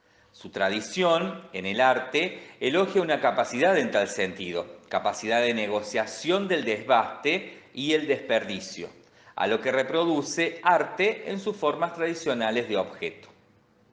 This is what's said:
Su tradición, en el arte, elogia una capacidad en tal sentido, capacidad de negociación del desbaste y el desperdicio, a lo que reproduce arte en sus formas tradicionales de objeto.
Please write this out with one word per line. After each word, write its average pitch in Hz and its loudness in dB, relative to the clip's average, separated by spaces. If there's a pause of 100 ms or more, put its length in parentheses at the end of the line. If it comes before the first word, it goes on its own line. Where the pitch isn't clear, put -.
(300)
Su - -18
tradición, 165 0 (100)
en 95 -8
el 104 0
arte, 131 2 (220)
elogia 185 2
una 151 0
capacidad 123 2
en 120 2
tal 101 2
sentido, 87 -4 (100)
capacidad 107 0
de 120 2
negociación 110 -2
del 165 0
desbaste 113 0 (160)
y 143 0
el 151 0
desperdicio, 107 -2 (460)
a 98 0
lo 110 2
que 131 0
reproduce 160 0
arte 180 2
en 196 -6
sus 202 -4
formas 160 0
tradicionales 123 0
de 104 0
objeto. - -6 (640)